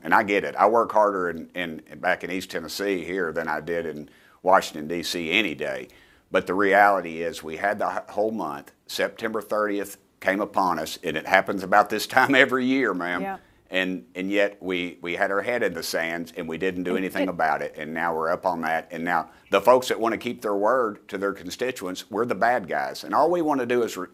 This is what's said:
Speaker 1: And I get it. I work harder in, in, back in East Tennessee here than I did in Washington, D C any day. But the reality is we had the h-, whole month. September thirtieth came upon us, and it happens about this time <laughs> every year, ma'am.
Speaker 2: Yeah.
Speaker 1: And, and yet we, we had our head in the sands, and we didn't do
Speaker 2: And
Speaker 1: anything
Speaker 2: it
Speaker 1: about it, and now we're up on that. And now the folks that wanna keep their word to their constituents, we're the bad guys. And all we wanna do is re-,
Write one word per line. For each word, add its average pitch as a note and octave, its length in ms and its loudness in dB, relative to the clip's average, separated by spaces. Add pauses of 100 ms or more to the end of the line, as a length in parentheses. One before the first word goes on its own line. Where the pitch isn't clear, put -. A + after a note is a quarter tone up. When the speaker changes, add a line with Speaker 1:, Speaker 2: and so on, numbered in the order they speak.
Speaker 1:
And D#2+ 100 0
I A2 120 6
get G2+ 180 2
it. C#2+ 140 -6
I F#2 100 6
work A2 240 4
harder G2 400 2
in, E2 240 -10
in, D#2+ 460 -8
back F2 240 0
in F2 80 -6
East F#2 180 -6
Tennessee F2+ 540 -4
here F2 260 -2
than D#2+ 160 -4
I D#2 140 -2
did E2 260 -4
in D2+ 240 -10 (320)
Washington, F2 460 2
D E2+ 160 -4
C E2 260 -4
any F#2 240 2
day. C2+ 320 -6 (460)
But F#2 160 2
the F#2 60 0
reality F#2+ 680 6
is E2 220 -4
we D#2 140 -8
had G2+ 200 0
the F#2+ 100 -2
h-, F#2+ 220 -6
whole G#2+ 220 -2
month. D2+ 400 -8 (160)
September A2 520 -2
thirtieth G#2 580 -2 (200)
came F#2+ 220 0
upon F#2+ 400 0
us, - 240 -6
and D#2+ 120 -2
it D#2 100 -4
happens F#2+ 360 2
about G2+ 280 4
this G#2+ 180 -2
time C3 260 4
<laughs> - 0 -
every B2+ 300 4
year, B2+ 280 2
ma'am. F2+ 300 -4
Speaker 2:
Yeah. F#2+ 140 -8 (340)
Speaker 1:
And, F#2 340 -2 (100)
and F#2 160 -6
yet G2+ 320 2
we, F2+ 380 -2
we E2+ 160 -4
had F#2+ 140 0
our G2 120 0
head A#2 200 -2
in F#2+ 120 0
the E2+ 80 -6
sands, E2 540 -4
and E2+ 120 -8
we D#2+ 100 -6
didn't F2+ 260 -2
do F2+ 60 -2
Speaker 2:
And F#2 80 0
Speaker 1:
anything F#2+ 260 -4
Speaker 2:
it F#2 40 -2
Speaker 1:
about D#2+ 320 0
it, D2 160 -8
and D#2 160 -10
now E2 220 -2
we're D#2+ 160 -2
up F2+ 160 -2
on F2 160 0
that. D#2+ 280 -2
And E2 140 -8
now E2+ 260 0 (200)
the G2 100 4
folks B2 280 6
that G#2+ 100 0
wanna A2 200 0
keep A#2+ 240 -8
their G#2 120 -2
word G#2+ 540 0
to G#2 100 -8
their G2 140 0
constituents, F#2 800 -8
we're A2 160 0
the A#2+ 80 -2
bad A2+ 340 0
guys. C#2 360 -4
And F2 100 -4
all D3 160 4
we F3 120 0
wanna C#3 240 0
do B2 160 2
is G2+ 140 -4
re-, F2+ 180 -6